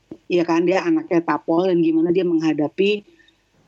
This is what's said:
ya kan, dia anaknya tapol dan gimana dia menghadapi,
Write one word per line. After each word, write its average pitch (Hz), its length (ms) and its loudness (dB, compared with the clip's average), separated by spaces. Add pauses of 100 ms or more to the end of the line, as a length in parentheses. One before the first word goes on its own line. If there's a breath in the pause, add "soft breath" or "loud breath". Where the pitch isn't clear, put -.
(260)
ya 175 180 0
kan, 170 240 0
dia 185 140 0
anaknya 165 420 0
tapol 165 400 -2
dan 180 160 2
gimana 165 300 2
dia 175 160 0
menghadapi, 165 800 -2 (640 soft breath)